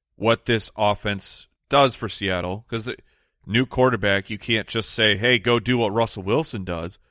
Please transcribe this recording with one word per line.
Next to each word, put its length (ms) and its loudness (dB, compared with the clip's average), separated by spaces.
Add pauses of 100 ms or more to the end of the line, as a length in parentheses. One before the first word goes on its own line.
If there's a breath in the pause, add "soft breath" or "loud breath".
(160)
what 300 0
this 300 0
offense 720 -2 (220)
does 260 4
for 140 -8
Seattle, 600 -4
'cause 160 -6
the 120 -8 (500)
new 180 2
quarterback, 640 0
you 80 -10
can't 300 -2
just 240 -6
say, 260 2
"Hey, 220 4
go 200 2
do 180 0
what 160 0
Russell 300 -2
Wilson 400 -2
does." 360 -8 (120)